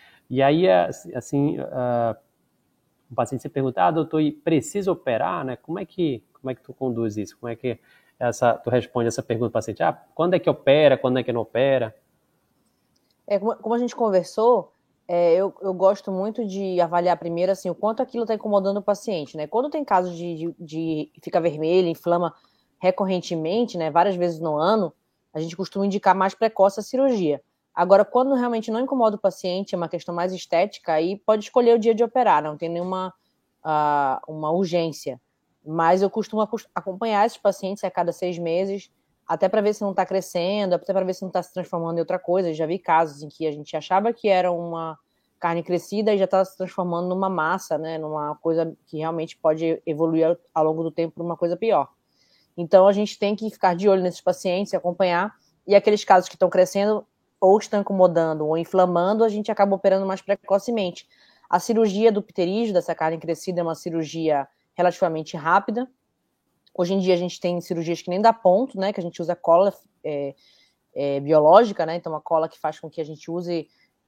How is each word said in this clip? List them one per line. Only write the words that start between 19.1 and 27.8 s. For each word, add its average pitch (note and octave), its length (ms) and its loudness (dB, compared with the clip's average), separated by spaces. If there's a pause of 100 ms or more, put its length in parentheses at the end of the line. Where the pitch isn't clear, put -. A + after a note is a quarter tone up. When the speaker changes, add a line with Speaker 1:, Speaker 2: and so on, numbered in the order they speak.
Speaker 2:
né? D3+ 120 -8
Quando B3+ 220 -2
tem D4 140 -4
casos F#3 320 0
de, E3+ 200 -8
de, E3 240 -8
de D#3+ 520 -6 (100)
fica F3 200 -2
vermelho, E3 460 0
inflama E3+ 460 -2 (460)
recorrentemente, F#3 960 -2
né, D#3+ 120 -4
várias F3 260 2
vezes F3 240 -2
no D#3+ 180 -2
ano, F3+ 360 0 (400)
a D#3 60 -8
gente E3 160 -8
costuma G3 300 -6
indicar G3 300 2
mais F#3+ 180 0
precoce G#3 460 2
a G#3 40 -10
cirurgia. G#3+ 580 0 (320)
Agora, F#3 320 4